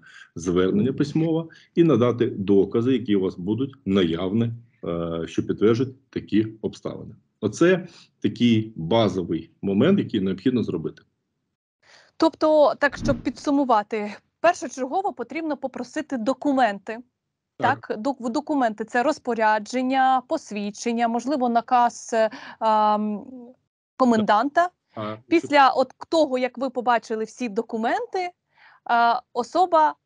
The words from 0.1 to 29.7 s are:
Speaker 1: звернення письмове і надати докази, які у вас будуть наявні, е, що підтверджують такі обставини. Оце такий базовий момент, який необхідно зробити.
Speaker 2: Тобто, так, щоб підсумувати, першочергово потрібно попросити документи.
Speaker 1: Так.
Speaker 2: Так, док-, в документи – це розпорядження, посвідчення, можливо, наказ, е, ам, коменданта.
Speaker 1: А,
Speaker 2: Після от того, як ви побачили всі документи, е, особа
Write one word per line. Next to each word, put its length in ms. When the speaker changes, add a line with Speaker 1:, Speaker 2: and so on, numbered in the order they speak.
Speaker 1:
звернення 580
письмове 520
і 100
надати 420
докази, 640
які 240
у 40
вас 180
будуть 360
наявні, 680
е, 420
що 200
підтверджують 540
такі 360
обставини. 520
Оце 460
такий 560
базовий 720
момент, 360
який 220
необхідно 420
зробити. 400
Speaker 2:
Тобто, 600
так, 180
щоб 260
підсумувати, 920
першочергово 720
потрібно 440
попросити 640
документи. 800
Speaker 1:
Так. 300
Speaker 2:
Так, 100
док-, 220
в 100
документи – 540
це 180
розпорядження, 1300
посвідчення, 800
можливо, 400
наказ, 640
е, 160
ам, 680
коменданта. 720
Speaker 1:
А, 220
Speaker 2:
Після 420
от 220
того, 300
як 200
ви 120
побачили 540
всі 240
документи, 720
е, 120
особа 600